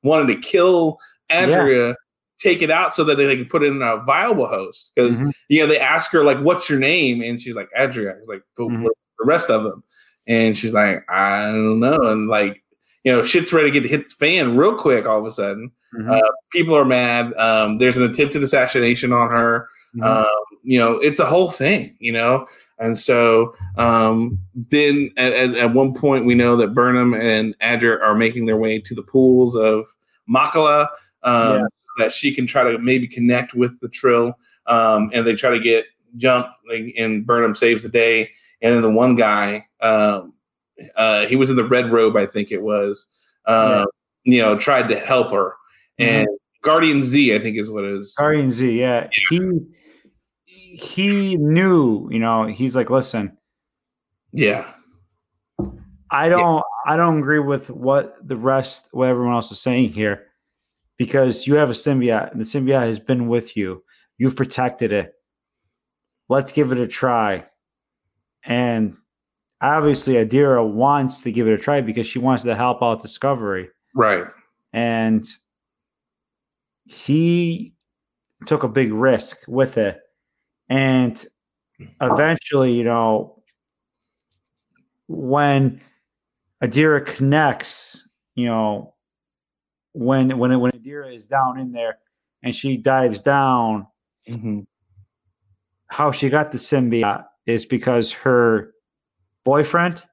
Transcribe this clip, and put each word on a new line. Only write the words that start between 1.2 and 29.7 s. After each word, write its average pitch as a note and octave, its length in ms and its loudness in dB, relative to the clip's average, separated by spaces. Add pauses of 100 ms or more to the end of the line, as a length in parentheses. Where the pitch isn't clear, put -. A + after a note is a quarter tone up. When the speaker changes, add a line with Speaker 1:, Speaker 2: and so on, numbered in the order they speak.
Speaker 2:
Yeah. D#3+ 120 0
Speaker 1:
Andrea, C3+ 540 2 (420)
take E3+ 240 0
it D#3 80 0
out E3 240 0
so D#3+ 120 0
that D3 100 2
they C#3 220 2
can B2+ 80 -8
put C#3+ 180 -2
it C#3+ 80 2
in C#3 100 -6
a A#2 240 -2
viable D#3+ 420 0
host. G2 500 -8
'Cause, A#2+ 200 2
Speaker 2:
Mm-hmm. C#3 120 -2 (180)
Speaker 1:
you D3+ 140 4
know, D3+ 60 2
they D3+ 120 2
ask D3+ 320 0
her, D#3+ 140 4
like, C#3 160 4
"What's F3 280 0
your D3 100 0
name?" C3+ 420 0
And A#2+ 180 -6
she's A#2+ 160 -12
like, G2 220 -10
"Andrea." B2 420 -2
He's A2 80 -20
like, G2+ 160 -14 (140)
"But A#2+ 100 -6
Speaker 2:
Mm-hmm. A#2 160 -4
Speaker 1:
what A2+ 100 0 (260)
the A2 60 -4
rest D#3+ 240 2
of A2 140 0
them?" G2+ 180 -8 (460)
And A2+ 300 2
she's A2+ 160 -6
like, G#2 360 0
"I G2 360 0
don't A2 340 0
know." C#3 220 2 (100)
And, G#2+ 160 -2
like, G#2 340 -2 (440)
you C3 80 4
know, A#2+ 100 2
shit's F3 300 0
ready D3+ 180 2
to C#3+ 80 2
get, A#2+ 100 -2
hit D3 200 -4
the - 60 -20
fan D3 420 0
real G3 180 4
quick A#2+ 300 0
all A2 140 0
of A2 60 -6
a A2+ 60 -10
sudden. G#2+ 400 -8 (260)
Speaker 2:
Mm-hmm. A2 140 -6
Speaker 1:
Uh, A2 100 4 (300)
people E3 240 0
are C#3+ 100 6
mad. A#2+ 500 0
Um, A2 420 0
there's B2 200 2
an B2+ 120 2
attempted C#3+ 340 -2
assassination B2+ 680 0
on A#2+ 180 2
her. A#2 380 0 (260)
Speaker 2:
Mm-hmm. A2+ 80 -6
Speaker 1:
Um, A2 240 2 (360)
you B2+ 160 2
know, A#2 140 4
it's C#3+ 260 0
a E3 60 2
whole F3 260 2
thing, D3+ 480 -2
you A#2 140 -4
know? A#2+ 320 0 (340)
And A2+ 180 -2
so, A#2 560 2 (240)
um, A2+ 640 2 (160)
then C#3+ 640 0
at, B2+ 160 0
at, B2 220 0
at A#2 180 2
one C3+ 200 2
point, C3+ 320 0
we B2 100 4
know A#2+ 200 4
that A2+ 180 2
Burnham B2 400 2
and A2 480 0
Adria A#2 380 0
are G#2+ 160 2
making A2+ 320 0
their A2 100 0
way A2 220 -2
to A2 160 -12
the A#2 80 -12
pools B2+ 520 4
of A2 300 2 (440)